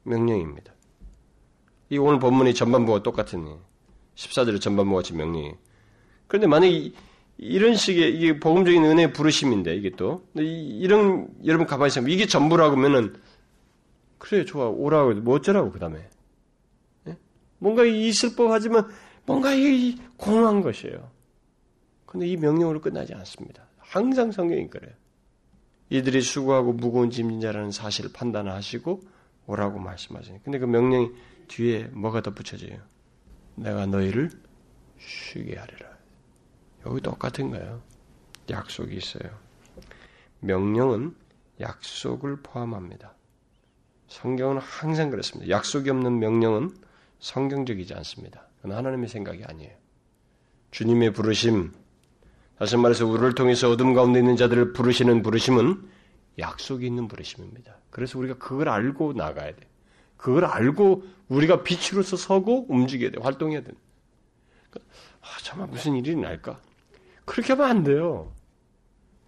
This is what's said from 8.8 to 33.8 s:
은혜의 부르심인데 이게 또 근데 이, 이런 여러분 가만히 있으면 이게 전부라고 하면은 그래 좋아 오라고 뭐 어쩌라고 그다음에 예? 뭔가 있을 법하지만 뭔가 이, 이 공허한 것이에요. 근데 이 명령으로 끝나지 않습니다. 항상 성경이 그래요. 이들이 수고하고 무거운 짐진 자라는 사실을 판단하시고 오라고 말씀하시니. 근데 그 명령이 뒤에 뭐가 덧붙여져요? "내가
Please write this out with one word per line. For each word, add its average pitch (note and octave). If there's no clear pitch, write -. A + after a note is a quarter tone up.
은혜의 D#3+
부르심인데 A#2+
이게 G2
또 B2+
근데 D#3
이, D#3+
이런 F#3+
여러분 D#3+
가만히 C#3+
있으면 C3
이게 F#3
전부라고 D#3
하면은 C3
그래 F#3
좋아 C3+
오라고 C#3
뭐 A#2
어쩌라고 D3
그다음에 D#2+
예? E3+
뭔가 A3+
있을 A3+
법하지만 A3+
뭔가 C4+
이, C4
이 B3
공허한 G#3+
것이에요. -
근데 F3+
이 F3+
명령으로 D#3
끝나지 -
않습니다. -
항상 A#3+
성경이 E3+
그래요. -
이들이 C3
수고하고 C3
무거운 A#2+
짐진 A2+
자라는 G#2
사실을 G#2
판단하시고 G#2+
오라고 G2+
말씀하시니. F#2
근데 C#3
그 B2+
명령이 A#2+
뒤에 A#2
뭐가 A2+
덧붙여져요? -
"내가 G#2